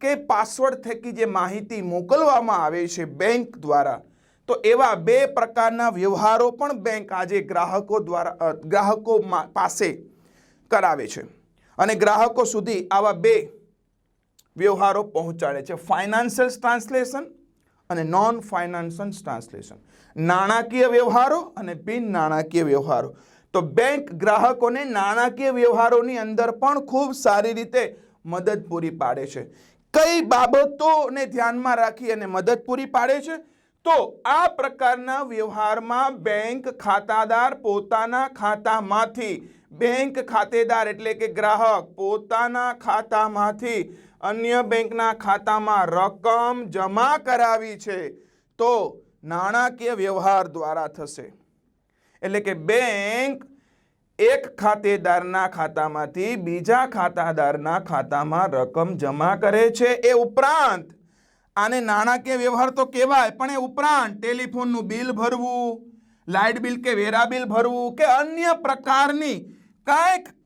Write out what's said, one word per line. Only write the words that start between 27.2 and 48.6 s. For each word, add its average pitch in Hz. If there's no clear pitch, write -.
રીતે 233
મદદ 180
પૂરી 165
પાડે 135
છે. 131
કઈ 330
બાબતોને 285
ધ્યાનમાં 240
રાખી 226
અને 214
મદદ 185
પૂરી 254
પાડે 262
છે? 320
તો 285
આ 311
પ્રકારના 262
વ્યવહારમાં 226
બેંક 220
ખાતાદાર 220
પોતાના 226
ખાતામાંથી, 214
બેંક 247
ખાતેદાર 233
એટલે 220
કે 214
ગ્રાહક 208
પોતાના 226
ખાતામાંથી 214
અન્ય 226
બેંકના 226
ખાતામાં 214
રકમ 220
જમા 196
કરાવી 226
છે 185
તો 226